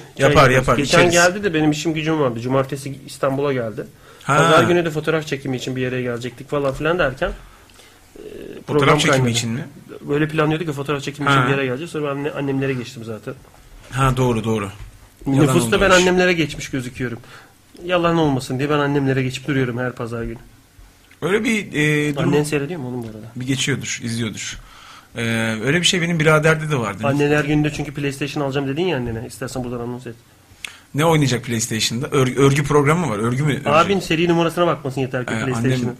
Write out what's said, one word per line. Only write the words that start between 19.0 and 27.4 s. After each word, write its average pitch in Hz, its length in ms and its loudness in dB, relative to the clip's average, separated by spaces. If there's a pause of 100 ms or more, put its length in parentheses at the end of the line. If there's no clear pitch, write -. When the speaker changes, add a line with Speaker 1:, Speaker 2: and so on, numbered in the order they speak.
Speaker 1:
geçip 127 240 -6
duruyorum 131 300 0
her 127 140 -4
pazar 117 320 -8
günü. 117 140 -10 (840)
Speaker 2:
Öyle 196 220 0
bir, 214 300 -2
e, 147 420 0
durum 139 140 0
Speaker 1:
Annen 143 140 4
seyrediyor 151 360 -4
mu 127 80 -8
oğlum 123 160 -6
bu 113 40 -10
arada? 110 180 -14 (100)
Speaker 2:
Bir 127 120 -8
geçiyordur, 135 560 -2
izliyordur. 113 540 -6 (600)
Ee, 113 380 -2 (100)
öyle 151 160 0
bir 170 40 2
şey 180 160 2
benim 170 180 0
biraderde 156 520 4
de 147 80 0
vardı. 101 260 -4
Speaker 1:
Anneler 147 400 2